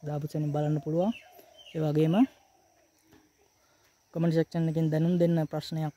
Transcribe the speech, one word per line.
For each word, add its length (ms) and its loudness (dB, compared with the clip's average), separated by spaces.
දාපු 240 -6
සැනින් 260 -4
බලන්න 280 0
පුළුවන්. 320 -2
ඒ 120 -8
වගේම 340 2
කමෙන්ට් 200 0
සෙක්ෂන් 340 0
එකෙන් 220 0
දැනුම් 280 2
දෙන්න 280 4
ප්‍රශ්නයක් 500 -6